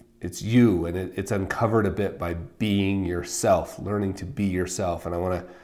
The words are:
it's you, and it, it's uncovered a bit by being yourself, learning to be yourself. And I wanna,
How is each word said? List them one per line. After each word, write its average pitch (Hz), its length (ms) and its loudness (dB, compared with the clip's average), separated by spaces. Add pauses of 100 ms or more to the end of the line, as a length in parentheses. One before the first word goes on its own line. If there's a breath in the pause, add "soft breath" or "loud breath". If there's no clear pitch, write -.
(220)
it's - 220 -8
you, 107 420 6
and 87 100 -4
it, 92 200 -6
it's 98 160 -4
uncovered 104 560 2
a 90 40 2
bit 95 280 -2
by 87 160 -4
being 98 680 0
yourself, 87 760 0
learning 98 340 -2
to 95 120 -10
be 101 200 -2
yourself. 90 600 -2
And 85 80 -4
I - 20 -2
wanna, 90 280 -2 (180 loud breath)